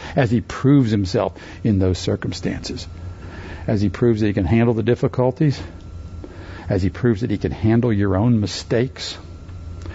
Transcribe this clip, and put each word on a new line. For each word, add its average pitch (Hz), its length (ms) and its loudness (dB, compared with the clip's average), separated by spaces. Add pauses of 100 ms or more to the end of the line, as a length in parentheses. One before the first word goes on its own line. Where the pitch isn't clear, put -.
(140)
as 127 160 4
He 117 100 4
proves 131 520 4
Himself 98 440 2 (280)
in 104 160 4
those 92 180 4
circumstances, 95 880 -4 (800)
as 101 140 2
He 104 80 2
proves 110 320 2
that 107 80 2
He 104 60 0
can 101 100 0
handle 113 300 4
the 110 100 -2
difficulties, 127 760 2 (1080)
as 95 160 2
He 90 60 2
proves 110 320 0
that 117 80 -2
He 104 80 0
can 90 120 -2
handle 117 420 2
your 101 240 2
own 113 220 4
mistakes, - 800 -2 (760)